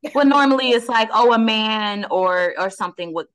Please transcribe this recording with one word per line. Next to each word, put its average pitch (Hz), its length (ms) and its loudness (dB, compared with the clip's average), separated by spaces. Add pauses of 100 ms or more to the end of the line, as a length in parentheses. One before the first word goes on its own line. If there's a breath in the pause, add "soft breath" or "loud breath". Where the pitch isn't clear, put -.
(140)
Well, 285 120 2
normally 269 460 2
it's 233 180 0
like, 226 240 0
oh, 240 200 4
a 233 60 2
man 220 720 -2
or, 180 480 0
or 190 100 -2
something 175 440 -10
would, 160 220 -6